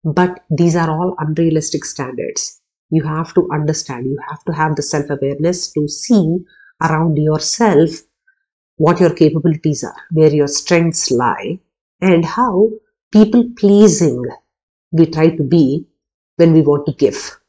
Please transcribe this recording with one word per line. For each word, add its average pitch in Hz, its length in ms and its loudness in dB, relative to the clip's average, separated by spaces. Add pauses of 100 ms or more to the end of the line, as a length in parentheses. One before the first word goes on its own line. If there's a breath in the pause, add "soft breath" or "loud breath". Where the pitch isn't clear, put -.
But 180 380 -2 (100)
these 165 240 2
are 165 160 -2
all 175 300 -4
unrealistic 156 640 -2
standards. - 760 -10 (300)
You 160 140 0
have 156 300 -8
to 180 180 2
understand, 151 540 -6
you 139 120 -6 (100)
have 151 180 -16
to 170 60 -6
have 156 220 -2
the 139 80 -6
self-awareness 143 920 -4
to 151 120 -2
see 180 520 0 (440 soft breath)
around 156 360 0
yourself 156 720 0 (880)
what 170 200 2
your 175 160 2
capabilities 156 720 0
are, - 100 -12 (160)
where 156 240 4
your 143 140 0
strengths 165 640 -2
lie, 123 480 -2 (400)
and 175 240 4
how 220 440 0 (440)
people-pleasing 202 1120 4 (640)
we 160 160 4
try 160 240 2
to 165 140 -4
be 143 420 0 (480)
when 165 180 4
we 160 100 6
want 143 240 0
to 143 80 -4
give. - 440 -4 (100)